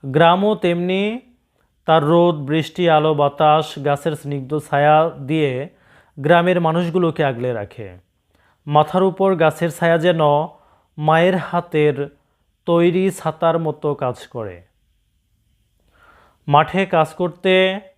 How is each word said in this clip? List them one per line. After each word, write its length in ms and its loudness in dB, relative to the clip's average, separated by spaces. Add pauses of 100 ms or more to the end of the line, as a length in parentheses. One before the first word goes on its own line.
গ্রামও 500 2
তেমনি 640 -2 (640)
তার 180 4
রোদ, 320 4
বৃষ্টি, 540 -4
আলো, 240 2
বাতাস, 600 2 (120)
গাছের 300 -2
স্নিগ্ধ 440 -8
ছায়া 500 2
দিয়ে 600 -4 (500)
গ্রামের 420 2
মানুষগুলোকে 640 -2
আগলে 280 -4
রাখে। 440 -12 (720)
মাথার 360 2
উপর 320 0
গাছের 360 0
ছায়া 260 0
যেন 220 0 (760)
মায়ের 380 2
হাতের 760 -2 (560)
তৈরি 460 2
ছাতার 480 -2
মতো 340 -4
কাজ 340 -6
করে। 340 -12 (1900)
মাঠে 380 2
কাজ 280 -4
করতে 680 -2 (180)